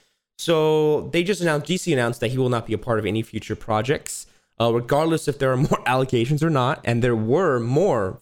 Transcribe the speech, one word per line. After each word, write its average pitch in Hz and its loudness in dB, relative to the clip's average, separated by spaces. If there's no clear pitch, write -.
So 156 2
they 175 2
just 180 -2
announced, 151 0
D 185 0
C - -2
announced 123 0
that 113 -2
he 131 -2
will 127 2
not 117 -2
be 113 -6
a 101 0
part 113 -2
of 104 -2
any 104 0
future 107 -8
projects, - -4
uh, 117 2
regardless 147 0
if 135 -4
there 131 2
are 127 0
more 160 0
<laughs> - -10
allegations 131 2
or 165 2
not. 135 0
And 117 0
there 120 2
were 127 2
more 123 0